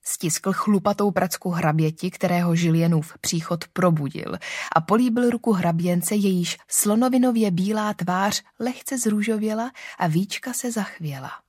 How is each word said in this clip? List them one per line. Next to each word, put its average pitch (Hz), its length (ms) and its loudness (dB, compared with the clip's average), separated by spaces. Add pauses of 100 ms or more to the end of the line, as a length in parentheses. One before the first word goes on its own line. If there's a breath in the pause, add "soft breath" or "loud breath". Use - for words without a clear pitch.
Stiskl - 500 -4
chlupatou 202 580 2
pracku 185 400 -2
hraběti, 160 600 0
kterého 175 440 0
Julienův 165 680 2
příchod 165 520 -4
probudil, 160 680 0 (380 loud breath)
a 165 40 6
políbil 240 500 2
ruku 233 220 0
hraběnce, 175 640 0
jejíž 190 440 2 (100)
slonovinově 233 840 2
bílá 208 440 -2
tvář 185 480 -2 (160 soft breath)
lehce 254 400 -6
zrůžověla 214 760 -2 (260 loud breath)
a 180 80 0
víčka 185 460 -2
se 240 200 -6
zachvěla. 151 600 -8 (160)